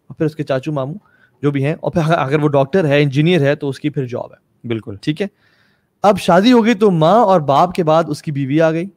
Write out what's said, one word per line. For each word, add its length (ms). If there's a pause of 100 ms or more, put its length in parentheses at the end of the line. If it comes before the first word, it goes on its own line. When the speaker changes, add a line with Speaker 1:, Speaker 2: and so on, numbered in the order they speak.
(100)
Speaker 1:
और 80
फिर 80
उसके 160
चाचू 300
मामू, 280 (420)
जो 80
भी 120
हैं, 120
और 160
फिर 120
अगर, 120
अगर 240
वो 100
डॉक्टर 380
है, 160
इंजीनियर 400
है, 140
तो 120
उसकी 220
फिर 160
जॉब 260
है। 60 (280)
Speaker 2:
बिल्कुल। 360
Speaker 1:
ठीक 180
है? 100 (720)
अब 120
शादी 340
हो 120
गई, 120
तो 160
माँ 340
और 160
बाप 320
के 100
बाद 260
उसकी 240
बीवी 260
आ 120
गई 260